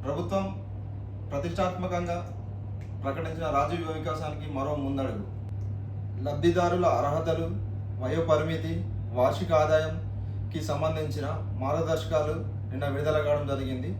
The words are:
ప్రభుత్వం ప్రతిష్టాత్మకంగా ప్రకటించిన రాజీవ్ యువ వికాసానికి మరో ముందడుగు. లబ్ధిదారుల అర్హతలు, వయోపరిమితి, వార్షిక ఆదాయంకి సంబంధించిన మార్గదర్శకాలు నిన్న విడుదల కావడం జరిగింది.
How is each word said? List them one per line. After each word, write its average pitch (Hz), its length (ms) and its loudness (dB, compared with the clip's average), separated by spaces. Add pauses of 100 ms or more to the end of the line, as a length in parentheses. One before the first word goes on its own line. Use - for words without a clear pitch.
ప్రభుత్వం 180 400 0 (840)
ప్రతిష్టాత్మకంగా 175 840 0 (880)
ప్రకటించిన 165 420 -2 (100)
రాజీవ్ 151 240 2
యువ 156 180 -2
వికాసానికి 151 540 -4
మరో 139 220 -2
ముందడుగు. 135 480 -2 (1000)
లబ్ధిదారుల 170 640 4
అర్హతలు, 156 600 2 (560)
వయోపరిమితి, 160 720 2 (380)
వార్షిక 151 400 4
ఆదాయంకి 156 1120 2
సంబంధించిన 151 600 0 (360)
మార్గదర్శకాలు 156 760 2 (340)
నిన్న 139 180 -2
విడుదల 147 340 2
కావడం 147 300 4
జరిగింది. 131 480 -2